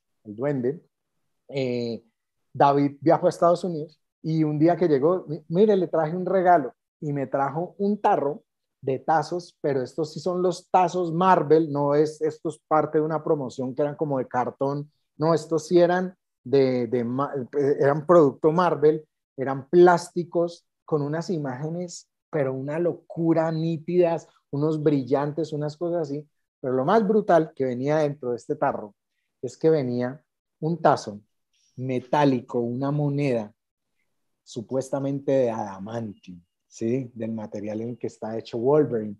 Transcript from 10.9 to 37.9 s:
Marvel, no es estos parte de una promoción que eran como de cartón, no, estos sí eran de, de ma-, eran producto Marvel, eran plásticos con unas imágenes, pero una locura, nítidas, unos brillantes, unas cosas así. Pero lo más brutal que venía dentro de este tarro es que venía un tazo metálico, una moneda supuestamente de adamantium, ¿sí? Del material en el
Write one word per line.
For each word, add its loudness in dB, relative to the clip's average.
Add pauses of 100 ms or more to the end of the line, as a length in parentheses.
Marvel, 4
no 0
es 0
estos -6
parte 2
de 2
una -4
promoción -4
que -2
eran -2
como -2
de -4
cartón, -4 (260)
no, 2
estos -2
sí 4
eran 2 (280)
de, 2
de 0
ma-, -4 (480)
eran 2
producto 4
Marvel, 2 (340)
eran -6
plásticos 2 (180)
con -2
unas -6
imágenes, -8 (200)
pero -2
una -8
locura, -2
nítidas, 0 (240)
unos -2
brillantes, 0
unas -6
cosas -2
así. -10 (340)
Pero -4
lo 2
más 2
brutal 2
que -4
venía -2
dentro -4
de -4
este -6
tarro -4 (480)
es -10
que 2
venía -2 (380)
un -4
tazo 0 (560)
metálico, -2
una -4
moneda -2 (880)
supuestamente -6
de 2
adamantium, -10 (280)
¿sí? -6
Del -8
material -8
en -8
el -10